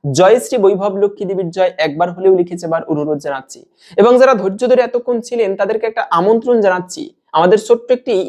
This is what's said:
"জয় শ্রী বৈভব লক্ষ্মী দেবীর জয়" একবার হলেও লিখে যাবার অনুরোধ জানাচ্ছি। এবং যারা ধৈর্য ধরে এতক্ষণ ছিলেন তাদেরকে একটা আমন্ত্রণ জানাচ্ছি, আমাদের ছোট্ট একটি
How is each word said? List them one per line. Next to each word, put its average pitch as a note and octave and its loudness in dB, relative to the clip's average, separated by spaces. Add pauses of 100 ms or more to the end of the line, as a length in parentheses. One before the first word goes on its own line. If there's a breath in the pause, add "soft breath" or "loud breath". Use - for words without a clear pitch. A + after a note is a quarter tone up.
"জয় F3 4
শ্রী B3 -6
বৈভব G3 0
লক্ষ্মী G3+ -4
দেবীর F#3 -6
জয়" F#3 -2
একবার D#3+ -2
হলেও F#3+ 2
লিখে F3 -2
যাবার E3 -6
অনুরোধ D3+ -4
জানাচ্ছি। C#3 -10 (380 soft breath)
এবং A3 6
যারা C4 6
ধৈর্য G3 -4
ধরে B3 4
এতক্ষণ A#3+ -4
ছিলেন A3+ -4
তাদেরকে G#3+ -4
একটা A3 -6
আমন্ত্রণ A3+ 2
জানাচ্ছি, F3+ -4 (180)
আমাদের F3+ 4
ছোট্ট A#3 0
একটি B3 -2 (160)